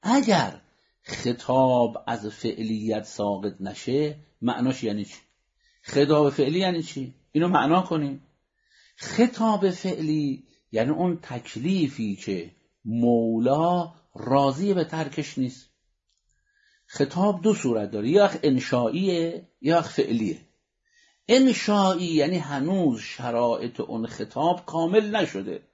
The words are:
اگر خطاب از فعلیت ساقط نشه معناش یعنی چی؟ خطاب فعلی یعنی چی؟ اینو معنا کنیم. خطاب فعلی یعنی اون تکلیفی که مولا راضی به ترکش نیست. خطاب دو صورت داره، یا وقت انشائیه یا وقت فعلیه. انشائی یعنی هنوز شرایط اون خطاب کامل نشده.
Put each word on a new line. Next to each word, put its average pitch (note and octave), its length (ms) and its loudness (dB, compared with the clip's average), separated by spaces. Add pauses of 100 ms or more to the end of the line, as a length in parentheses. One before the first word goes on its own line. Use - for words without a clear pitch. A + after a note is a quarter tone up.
اگر G3+ 580 2 (420)
خطاب B2 1040 0
از A2+ 200 -6
فعلیت G#2+ 760 -4
ساقط G2+ 560 -4
نشه C3 560 -2 (260)
معناش B2 420 -2
یعنی G#2 200 -4
چی؟ - 120 -20 (680)
خطاب D3 480 4
فعلی D3 280 0
یعنی F3+ 240 0
چی؟ C3+ 320 -10 (180)
اینو E3 160 2
معنا E3 340 4
کنیم. D3 400 -4 (760)
خطاب A3 760 2
فعلی D#3 760 -2 (280)
یعنی A2+ 180 0
اون E3+ 320 0
تکلیفی B2 960 -4
که F2 340 -6 (340)
مولا A#2+ 1080 2 (220)
راضی C#3 600 0
به F3 100 0
ترکش D#3 540 -6
نیست. - 320 -6 (1160)
خطاب F#3 560 0
دو G#3 120 4
صورت A2 360 -2
داره، G#2+ 180 -4
یا F#3+ 140 6
وقت G3 200 0
انشائیه E3 1080 0 (120)
یا D#3+ 160 2
وقت E3+ 140 0
فعلیه. A2 500 -2 (880)
انشائی G#3 760 4
یعنی E3 340 2
هنوز C#3+ 640 0
شرایط A#2+ 800 -2
اون A2+ 260 -6
خطاب D#3 600 -4
کامل G#3 500 0
نشده. F#3+ 460 -4 (100)